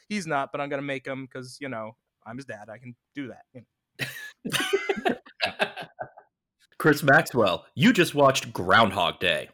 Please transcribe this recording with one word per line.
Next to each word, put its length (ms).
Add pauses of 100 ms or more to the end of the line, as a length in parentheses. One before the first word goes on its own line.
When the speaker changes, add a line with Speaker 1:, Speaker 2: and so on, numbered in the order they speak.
Speaker 1:
He's 200
not, 240
but 100
I'm 80
gonna 140
make 240
him 260
'cause, 260
you 100
know, 260 (280)
I'm 140
his 80
dad. 240
I 80
can 180 (200)
do 140
that, 160 (100)
you 60
know. 40 (800)
<laughs> 680 (1600)
Speaker 2:
Chris 240
Maxwell, 640 (100)
you 180
just 200
watched 380
Groundhog 680
Day. 340